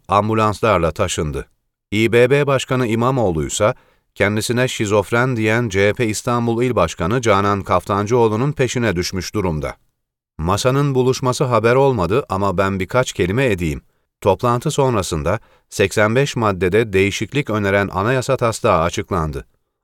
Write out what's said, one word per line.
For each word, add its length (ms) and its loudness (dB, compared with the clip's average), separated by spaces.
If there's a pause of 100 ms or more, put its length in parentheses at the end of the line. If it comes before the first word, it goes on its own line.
ambulanslarla 800 2
taşındı. 580 -4 (440)
İBB 540 4
Başkanı 400 0
İmamoğlu 600 0
ise 280 0 (400)
kendisine 540 0
şizofren 680 0
diyen 320 0
C 200 2
H 40 2
P 140 -2
İstanbul 560 -2
İl 140 0
Başkanı 440 0
Canan 420 2
Kaftancıoğlu'nun 880 0
peşine 440 -2
düşmüş 380 -6
durumda. 420 -4 (640)
Masanın 560 0
buluşması 500 0
haber 300 2
olmadı 540 2
ama 300 -2
ben 220 0
birkaç 320 -2
kelime 340 0
edeyim. 360 -2 (380)
Toplantı 500 0
sonrasında 680 0 (280)
seksen 460 0
beş 220 0
maddede 560 0
değişiklik 580 0
öneren 380 0
anayasa 480 -2
taslağı 460 0
açıklandı. 640 -4 (360)